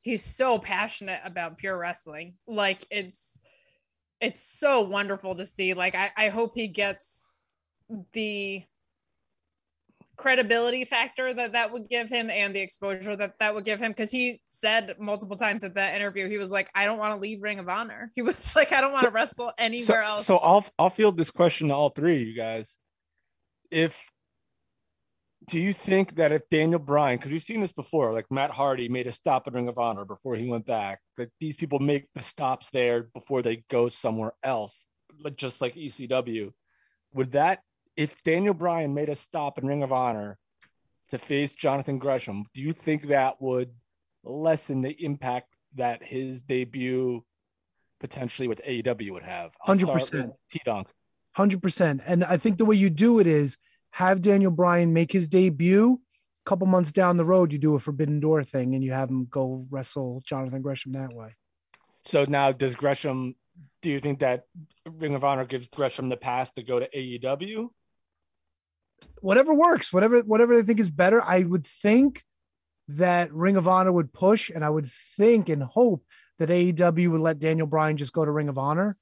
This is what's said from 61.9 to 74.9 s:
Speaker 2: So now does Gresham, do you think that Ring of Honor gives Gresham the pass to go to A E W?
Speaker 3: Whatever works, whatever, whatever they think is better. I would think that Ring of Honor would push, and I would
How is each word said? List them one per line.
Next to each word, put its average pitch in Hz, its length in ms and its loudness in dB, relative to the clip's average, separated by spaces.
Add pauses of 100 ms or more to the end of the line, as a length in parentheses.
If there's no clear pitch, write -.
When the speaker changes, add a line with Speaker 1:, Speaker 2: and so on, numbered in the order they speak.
Speaker 2:
So 143 180 2
now 139 280 2
does 127 220 -2
Gresham, 131 600 -2 (480)
do 170 80 -2
you 139 100 -2
think 139 200 -4
that 127 240 0 (460)
Ring 160 240 -6
of 135 100 -4
Honor 135 200 0
gives 123 220 -8
Gresham 131 420 -4
the 127 80 -4
pass 127 360 -4
to 127 100 -14
go 123 180 -2
to 127 60 -4 (120)
A - 40 -6
E 123 160 -10
W? 190 520 -6 (1500)
Speaker 3:
Whatever 247 340 4
works, 330 380 4
whatever, 220 280 6
whatever 233 360 4
they 233 60 8
think 214 180 2
is 190 100 2
better. 185 320 4
I 185 200 2
would 175 240 0
think 254 560 2 (640)
that 175 440 2
Ring 180 240 2
of 175 100 2
Honor 185 260 6
would 165 200 2
push, 208 380 4
and 165 140 -4
I 151 60 0
would 151 200 -2 (260)